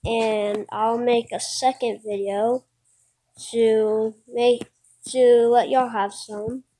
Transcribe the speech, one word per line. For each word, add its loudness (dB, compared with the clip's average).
and -2
I'll 0
make 0
a -6
second -4
video -2
to 0
make, 0
to 6
let 4
y'all 0
have -4
some. -12